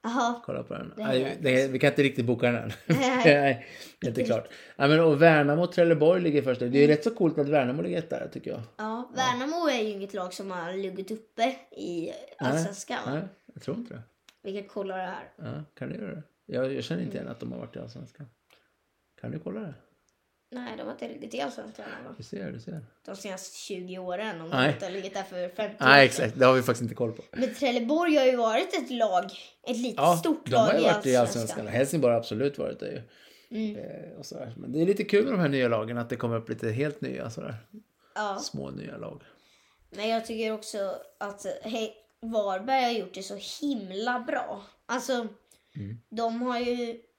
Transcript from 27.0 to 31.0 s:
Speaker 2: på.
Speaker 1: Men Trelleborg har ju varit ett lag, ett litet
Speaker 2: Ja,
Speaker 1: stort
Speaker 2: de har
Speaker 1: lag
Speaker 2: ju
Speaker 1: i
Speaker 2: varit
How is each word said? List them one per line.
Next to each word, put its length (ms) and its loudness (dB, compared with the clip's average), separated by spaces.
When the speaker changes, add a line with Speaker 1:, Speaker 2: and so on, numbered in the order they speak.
Speaker 2:
på. 100 -14
Speaker 1:
Men 240 -4
Trelleborg 600 2
har 100 6
ju 100 6
varit 380 0
ett 180 -4
lag, 340 2
ett 100 -2
litet 200 -4
Speaker 2:
Ja, 200 6
Speaker 1:
stort 340 -2
Speaker 2:
de 40 2
har 120 8
Speaker 1:
lag 80 4
Speaker 2:
ju 60 4
Speaker 1:
i 20 4
Speaker 2:
varit 220 4